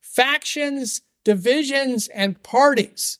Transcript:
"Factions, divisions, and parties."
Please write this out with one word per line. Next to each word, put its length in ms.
"Factions, 960
divisions, 840
and 340
parties." 760